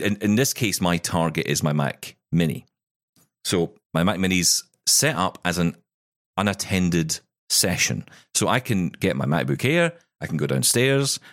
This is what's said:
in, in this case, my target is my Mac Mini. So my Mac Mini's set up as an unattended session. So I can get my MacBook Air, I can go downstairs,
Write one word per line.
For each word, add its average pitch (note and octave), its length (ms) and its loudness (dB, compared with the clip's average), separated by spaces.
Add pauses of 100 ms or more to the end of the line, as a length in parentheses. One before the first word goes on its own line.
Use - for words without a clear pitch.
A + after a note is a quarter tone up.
in, G#2 160 -2
in G#2 180 2
this C3+ 180 2
case, G2+ 280 -2
my F2 160 2
target E2 500 -2
is D2 160 -2
my D#2 80 0
Mac - 460 -4 (140)
Mini. E2 340 0 (800)
So E2+ 300 0 (180)
my E2 100 2
Mac F#2+ 160 2
Mini's F#2 440 2 (240)
set - 280 2
up F#2 300 -2
as F2 140 0
an E2+ 160 0 (640)
unattended F2+ 800 0 (300)
session. - 560 0 (300)
So G2+ 120 2
I A2+ 120 2
can F#2+ 300 -2
get - 260 -2
my C2+ 100 -2
MacBook D2 400 0
Air, E3 280 0 (280)
I D3+ 60 -6
can - 100 -4
go C#3+ 100 -2
downstairs, C3+ 720 0 (140)